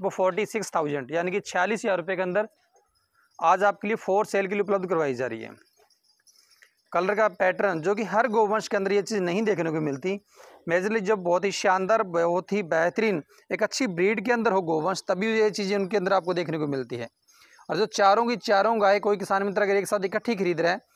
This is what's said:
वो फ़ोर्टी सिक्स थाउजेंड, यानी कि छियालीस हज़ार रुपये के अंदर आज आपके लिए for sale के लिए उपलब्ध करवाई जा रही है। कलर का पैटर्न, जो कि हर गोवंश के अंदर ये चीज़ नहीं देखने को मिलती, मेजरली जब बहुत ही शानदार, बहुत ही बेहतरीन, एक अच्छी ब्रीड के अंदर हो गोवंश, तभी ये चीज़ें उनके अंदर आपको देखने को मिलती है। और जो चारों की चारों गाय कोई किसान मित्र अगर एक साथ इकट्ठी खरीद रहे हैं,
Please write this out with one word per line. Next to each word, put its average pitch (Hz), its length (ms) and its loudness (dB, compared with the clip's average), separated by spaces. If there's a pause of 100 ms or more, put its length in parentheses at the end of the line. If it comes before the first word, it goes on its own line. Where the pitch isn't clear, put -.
वो 190 60 0
फ़ोर्टी 185 380 0
सिक्स 214 280 -6
थाउजेंड, 147 360 -2
यानी 170 200 -2
कि 196 100 -2
छियालीस 190 440 -2
हज़ार 196 120 0
रुपये 175 200 -4
के 185 60 -2
अंदर 196 260 -2 (960)
आज 180 200 4
आपके 202 260 2
लिए 220 80 0
for 196 240 0
sale - 120 -4
के 196 160 0
लिए 202 120 -2
उपलब्ध 190 280 0
करवाई 156 260 0
जा 123 120 -4
रही 113 160 -8
है। 110 80 -12 (1400)
कलर 185 220 2
का 208 140 4
पैटर्न, 180 520 0
जो 190 140 0
कि 226 80 -4
हर 214 260 0
गोवंश 214 400 0
के 214 80 -2
अंदर 196 160 -2
ये 202 100 2
चीज़ 208 180 -4
नहीं 180 220 0
देखने 170 280 0
को 156 100 -2
मिलती, 156 400 -4 (480)
मेजरली 196 320 0
जब 202 180 0
बहुत 175 260 0
ही 196 80 0
शानदार, 190 500 2
बहुत 175 500 0
ही 202 100 0
बेहतरीन, 170 600 0 (280)
एक 190 100 -2
अच्छी 240 240 -2
ब्रीड 190 400 0
के 247 60 2
अंदर 226 200 2
हो 190 100 2
गोवंश, 165 460 -2
तभी 220 320 0
ये 214 100 4
चीज़ें 202 280 -2
उनके 196 180 -2
अंदर 196 160 0
आपको 180 220 2
देखने 165 240 -2
को 151 80 -2
मिलती 127 300 -4
है। 117 120 -8 (640)
और 160 60 -2
जो 208 100 2
चारों 208 400 4
की 240 100 0
चारों 208 460 2
गाय 202 180 6
कोई 208 160 0
किसान 196 260 -2
मित्र 202 200 0
अगर 196 140 2
एक 190 100 0
साथ 202 180 -2
इकट्ठी 214 300 -2
खरीद 180 260 0
रहे 170 120 4
हैं, 208 80 -4 (160)